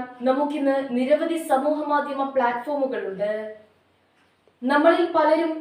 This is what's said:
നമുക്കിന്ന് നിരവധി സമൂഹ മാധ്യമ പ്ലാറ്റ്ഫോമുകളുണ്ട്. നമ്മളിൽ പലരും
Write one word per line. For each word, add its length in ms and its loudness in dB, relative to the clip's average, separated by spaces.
നമുക്കിന്ന് 540 0
നിരവധി 460 0
സമൂഹ 460 0
മാധ്യമ 460 -2
പ്ലാറ്റ്ഫോമുകളുണ്ട്. 1000 -2
നമ്മളിൽ 500 4
പലരും 500 2